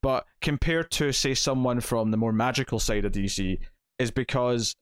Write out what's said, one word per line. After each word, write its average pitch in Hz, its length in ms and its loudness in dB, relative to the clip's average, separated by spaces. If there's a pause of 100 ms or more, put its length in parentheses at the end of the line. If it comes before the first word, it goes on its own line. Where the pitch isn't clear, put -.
But 131 240 0 (160)
compared 160 500 0
to, 147 180 2
say, 135 220 0
someone 127 480 0
from 113 300 0
the 110 80 2
more 113 160 2
magical 117 440 0
side 104 280 0
of 98 60 0
D 98 160 0
C, 92 320 -2 (380)
is 120 120 0
because 123 720 0